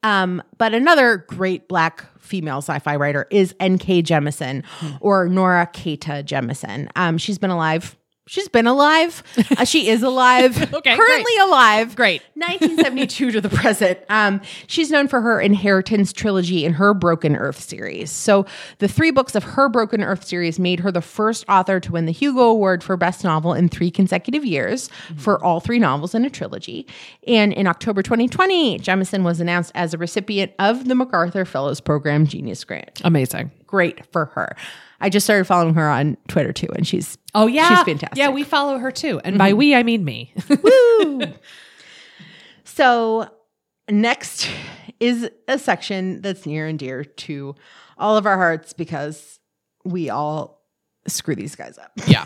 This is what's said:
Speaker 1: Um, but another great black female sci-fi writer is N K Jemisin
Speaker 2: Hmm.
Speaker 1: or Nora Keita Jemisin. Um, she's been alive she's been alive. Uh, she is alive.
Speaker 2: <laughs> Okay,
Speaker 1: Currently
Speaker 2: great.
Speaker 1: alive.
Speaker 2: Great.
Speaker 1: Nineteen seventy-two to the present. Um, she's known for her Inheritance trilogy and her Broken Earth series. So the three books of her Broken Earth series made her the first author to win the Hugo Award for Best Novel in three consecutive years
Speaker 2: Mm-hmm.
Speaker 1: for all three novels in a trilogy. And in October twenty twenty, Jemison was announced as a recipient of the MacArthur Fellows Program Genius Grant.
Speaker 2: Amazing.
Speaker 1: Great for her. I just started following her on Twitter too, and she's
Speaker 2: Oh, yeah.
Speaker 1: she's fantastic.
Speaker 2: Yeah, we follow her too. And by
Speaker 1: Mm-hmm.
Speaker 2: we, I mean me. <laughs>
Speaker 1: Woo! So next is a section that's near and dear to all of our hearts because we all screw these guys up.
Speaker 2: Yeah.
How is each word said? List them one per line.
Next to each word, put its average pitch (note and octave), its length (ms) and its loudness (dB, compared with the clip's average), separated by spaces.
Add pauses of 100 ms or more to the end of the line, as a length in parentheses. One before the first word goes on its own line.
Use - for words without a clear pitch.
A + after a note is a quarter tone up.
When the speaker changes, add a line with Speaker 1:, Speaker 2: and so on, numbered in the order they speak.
Speaker 1:
Um, F#3+ 400 0 (140)
but A3 160 0
another B3 560 4
great F#3 400 -6
black E3 340 -2 (160)
female D#3 380 -6
sci-fi D3 400 -4
writer C#3+ 340 -2
is F#3+ 260 2
N F#3 200 0
K F3+ 260 0
Jemisin D3 640 -2
Speaker 2:
Hmm. - 340 -12
Speaker 1:
or F#3+ 300 2
Nora F3+ 440 2
Keita D3 520 -8
Jemisin. C3+ 720 -6
Um, E3 200 0
she's F#3 200 -6
been F#3+ 140 -2
alive E3 440 -2 (320)
she's G4 220 -6
been A#3 160 2
alive. D4+ 560 2 (340)
Uh, B3 100 2
she C4 220 2
is A3 140 2
alive. B3+ 560 4
Speaker 2:
<laughs> B3+ 180 -2
Okay, D4 220 2
Speaker 1:
Currently A#4+ 260 6 (140)
Speaker 2:
great. - 100 2
Speaker 1:
alive. A3+ 480 6
Speaker 2:
Great. G3 260 0 (140)
Speaker 1:
Nineteen E4 420 -2
seventy-two C4 540 0
to G#3+ 80 0
the G3+ 100 -4
present. G3+ 500 0 (100)
Um, G3+ 320 2 (240)
she's D#4+ 260 -2
known C#4+ 160 2
for B3+ 140 0
her A3+ 180 2
Inheritance G3 720 2
trilogy F3+ 540 -2
and E3 100 0
her G3+ 200 4
Broken E3 400 0
Earth C#3 240 -6
series. F#2+ 520 -12
So G3 340 2 (340)
the G3+ 80 0
three D#4+ 240 2
books C4 240 0
of G3+ 80 0
her C4+ 260 0
Broken A3 340 0
Earth F#3 220 -4
series F3 340 -4
made F3+ 200 0
her F#3+ 120 -2
the F3 100 -2
first A3 460 -4
author F#3+ 320 2
to - 120 -10
win E3 160 -2
the E3 40 -2
Hugo C4 300 0
Award G#3 420 2
for F#3+ 140 -4
Best F3+ 260 -2
Novel D#3+ 300 0
in F3 160 2
three F3 220 -4
consecutive G3 520 -2
years E3 460 -4
Speaker 2:
Mm-hmm. - 280 -18
Speaker 1:
for E3+ 260 -2
all E3+ 160 2
three A#3+ 200 -2
novels D3+ 360 0
in A#3 100 0
a C#4+ 40 -2
trilogy. - 580 -12 (400)
And G#3+ 260 2
in G3 140 0
October G3 340 -2
twenty A#3 260 0
twenty, E4+ 520 0
Jemison F#3+ 440 -2
was E3+ 160 0
announced F3 360 -2
as E3+ 180 -4
a E3 60 -8
recipient G3 580 -4
of A#3+ 300 0
the B3+ 80 0
MacArthur F#3+ 500 0
Fellows C#3 340 -4
Program D3+ 460 0
Genius C3 380 -8
Grant. - 400 -14
Speaker 2:
Amazing. C#3+ 480 0 (160)
Speaker 1:
Great F3+ 440 -2
for D#3+ 140 -2
her. - 300 -8 (460)
I G3 80 -2
just G3 160 0
started G#3 200 2
following E3+ 280 2
her D#3 160 2
on C#3+ 260 0 (140)
Twitter - 240 -2
too, - 200 -8
and - 140 -4
she's - 300 -6 (160)
Speaker 2:
Oh, G#3+ 140 4
yeah. D4+ 280 2
Speaker 1:
she's F4 80 6
fantastic. - 340 -4
Speaker 2:
Yeah, C#4 120 2
we C#4 140 -4
follow C#4 340 -2
her B3+ 140 -6
too. C4 340 -6
And F#3+ 120 -2
by G3 120 6
Speaker 1:
Mm-hmm. G#3 80 4
Speaker 2:
we, C#4+ 180 6
I A#3+ 80 4
mean A3+ 220 0
me. A#2+ 280 -10 (160)
<laughs> C#4+ 140 2
Speaker 1:
Woo! A4 580 6 (1400)
So A#3 640 2 (600)
next G#3+ 600 0 (500)
is A#3+ 300 -2 (180)
a C4 120 -2
section F#3+ 640 -4
that's F#3+ 240 -8
near D#3 220 -6
and D#3+ 120 -6
dear C3 240 -10
to C#3+ 520 -12 (420)
all G#3+ 200 2
of G#3 80 0
our G3 120 2
hearts E3 360 0
because D3+ 680 -10 (440)
we F3 260 -6
all D3+ 520 -6 (460)
screw - 280 -6
these C3 200 -12
guys - 220 -18
up. - 140 -20 (160)
Speaker 2:
Yeah. G2+ 180 2